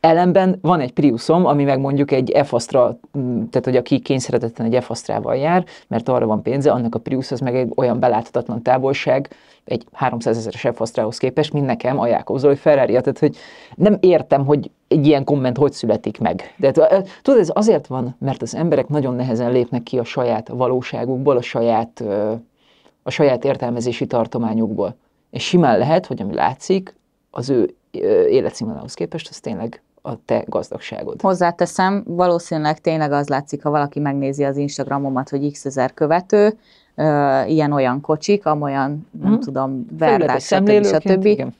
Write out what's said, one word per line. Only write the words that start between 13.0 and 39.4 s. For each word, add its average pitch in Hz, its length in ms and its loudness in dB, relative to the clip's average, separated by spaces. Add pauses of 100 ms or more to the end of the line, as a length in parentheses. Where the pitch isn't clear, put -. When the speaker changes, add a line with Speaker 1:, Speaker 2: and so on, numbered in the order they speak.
Speaker 1:
Tehát, 127 180 -2
hogy 151 180 0 (380)
nem 208 260 4
értem, 147 460 4
hogy 143 240 2 (180)
egy 143 180 4
ilyen 143 180 4
komment 131 320 0
hogy 139 160 2
születik 110 460 -2
meg. 92 380 -4
De - 100 0
hát, - 260 4
ö, 190 60 4 (240)
tudod, 269 180 6
ez 170 140 2
azért 208 320 2
van, 131 320 -6
mert 131 240 -4
az 113 120 -10
emberek 147 340 0
nagyon 135 260 -2
nehezen 123 380 -2
lépnek 123 300 0
ki 127 160 -4
a 117 60 -2
saját 117 440 -4
valóságukból, 127 880 -2
a 117 60 0
saját, 117 580 -2
ö, 107 320 -2 (680)
a - 80 -8
saját 131 340 2
értelmezési 120 600 -4
tartományukból. 113 920 -2 (340)
És - 140 -8
simán 143 340 4
lehet, 165 280 0
hogy 123 160 -8
ami 98 120 -6
látszik, 185 600 -2 (360)
az 123 200 -8
ő, 120 240 2 (180)
ö, 92 340 2
életszínvonalához 110 680 -2
képest, 170 360 -8
az - 100 -20
tényleg 113 420 -10 (200)
a - 220 -12
te 113 220 -2
gazdagságod. - 720 -8
Speaker 2:
Hozzáteszem, 185 880 0
valószínűleg 170 720 0
tényleg 156 320 0
az 143 160 0
látszik, 143 340 -4
ha 151 80 -2
valaki 143 300 -2
megnézi 139 440 -2
az 139 120 -2
Instagramomat, 139 720 -4
hogy 143 240 -4
x - 120 -18
ezer 135 300 -2
követő, 196 640 2 (380)
ö, 143 500 2
ilyen-olyan 143 560 0
kocsik, 185 460 0
amolyan, 147 600 -2 (160)
nem 190 100 2
Speaker 1:
Mhm. 226 80 2